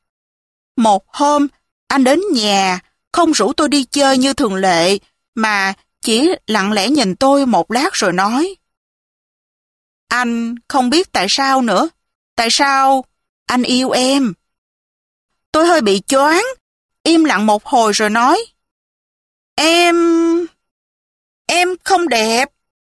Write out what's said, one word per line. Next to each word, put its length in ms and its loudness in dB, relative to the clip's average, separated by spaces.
Một 320 2
hôm, 380 0
anh 160 0
đến 160 2
nhà, 480 0
không 200 2
rủ 200 0
tôi 160 0
đi 160 0
chơi 340 0
như 160 0
thường 200 -2
lệ, 440 0
mà 380 -2
chỉ 280 0
lặng 260 -2
lẽ 160 -2
nhìn 280 -2
tôi 300 2
một 240 0
lát 220 0
rồi 200 -2
nói, 420 -2
"Anh 460 -4
không 220 0
biết 220 0
tại 180 -2
sao 320 0
nữa, 260 0
tại 140 -2
sao 540 0
anh 160 0
yêu 280 -2
em?" 420 0
Tôi 140 2
hơi 140 2
bị 260 0
choáng, 380 2
im 220 2
lặng 220 0
một 180 0
hồi 280 0
rồi 180 -2
nói, 340 0
"Em, 420 2
em 220 0
không 240 0
đẹp, 440 -2